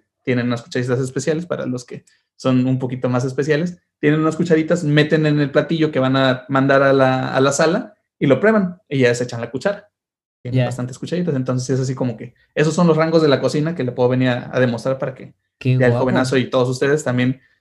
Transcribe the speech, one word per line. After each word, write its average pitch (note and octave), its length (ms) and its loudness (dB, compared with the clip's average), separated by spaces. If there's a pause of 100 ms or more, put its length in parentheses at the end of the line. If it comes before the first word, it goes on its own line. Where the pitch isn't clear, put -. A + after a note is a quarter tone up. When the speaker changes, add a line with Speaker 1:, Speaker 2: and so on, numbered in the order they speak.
(220)
Speaker 1:
Tienen B2 260 -2
unas A#2+ 120 -4
cucharitas B2+ 400 -4
especiales D#3 460 -4
para C3+ 180 -6
los B2 220 -8
que - 180 -16 (320)
son B2+ 300 0
un C3 120 0
poquito B2+ 300 -4
más B2 160 0
especiales. D3 540 -2 (220)
Tienen D3+ 200 2
unas D#3 160 0
cucharitas, D#3+ 480 0
meten D3+ 400 2
en D3 160 2
el C#3 100 0
platillo D3+ 400 0
que C#3 80 -4
van C3 160 2
a C3 360 2
mandar C#3 320 4
a C3+ 100 4
la, C3 420 2
a C3 60 2
la C#3 120 2
sala E3 420 0 (240)
y - 80 0
lo F3 120 4
prueban G3+ 480 0
y C#3+ 120 -4
ya A#2+ 160 4
se B2 100 -4
echan A#2 160 -8
la A#2 100 -10
cuchara. G3 400 -6 (520)
Tienen B2 160 -2
Speaker 2:
Ya. B2 80 2
Speaker 1:
bastantes B2 320 -8
cucharitas, E3 360 -4
entonces B2+ 360 -2
es C3 100 0
así C3 140 -4
como B2 240 -4
que A#2+ 160 -18 (200)
esos D#3 200 0
son F3 120 4
los D#3 120 4
rangos D#3+ 240 2
de D3+ 60 4
la C3 120 4
cocina E3 340 -2
que D3 80 -6
le B2 100 -4
puedo B2 180 0
venir B2+ 180 0
a, G#2+ 260 -4
a B2+ 60 0
demostrar B2+ 380 -2
para C#3+ 160 -6
que - 200 -20 (240)
Speaker 2:
Qué B2+ 200 -2
Speaker 1:
ya B2+ 80 4
el A#2+ 60 4
Speaker 2:
guapo. B2+ 120 0
Speaker 1:
jovenazo B2+ 320 0
y A#2+ 140 0
todos B2+ 180 2
ustedes C#3 340 0
también B2 380 -2 (200)